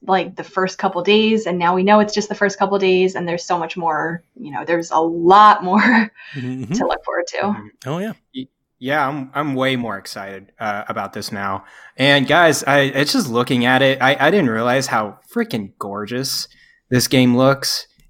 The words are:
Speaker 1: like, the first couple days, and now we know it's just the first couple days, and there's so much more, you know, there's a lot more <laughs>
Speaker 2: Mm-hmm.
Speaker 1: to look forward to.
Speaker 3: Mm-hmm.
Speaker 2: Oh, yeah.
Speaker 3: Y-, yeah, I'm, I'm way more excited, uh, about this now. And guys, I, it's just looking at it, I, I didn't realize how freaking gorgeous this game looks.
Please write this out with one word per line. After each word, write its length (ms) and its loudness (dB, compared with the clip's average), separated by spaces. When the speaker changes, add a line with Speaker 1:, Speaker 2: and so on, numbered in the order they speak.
Speaker 1:
like, 340 -2
the 80 -10
first 340 -4
couple 240 -4
days, 440 4
and 120 -2
now 160 2
we 80 0
know 180 6
it's 140 0
just 140 -2
the 60 -6
first 240 -2
couple 200 0
days, 380 2
and 100 -6
there's 180 -4
so 140 -2
much 180 -8
more, 460 -4
you 160 -14
know, 120 -8
there's 280 -2
a 80 2
lot 640 6
more 160 2
<laughs> 300 2
Speaker 2:
Mm-hmm. 400 -8
Speaker 1:
to 120 -2
look 180 -4
forward 240 -4
to. 100 -10
Speaker 3:
Mm-hmm. 280 -4
Speaker 2:
Oh, 120 -6
yeah. 140 -6
Speaker 3:
Y-, 140 -12
yeah, 300 -2
I'm, 260 -8
I'm 200 -2
way 220 0
more 220 -6
excited, 600 -14
uh, 300 -6
about 240 -6
this 200 -10
now. 320 -6
And 300 2
guys, 380 2
I, 160 2
it's 320 0
just 160 0
looking 380 0
at 160 4
it, 200 2
I, 160 2
I 120 2
didn't 200 2
realize 360 0
how 320 -4
freaking 460 -6
gorgeous 680 -6
this 200 2
game 280 4
looks. 500 0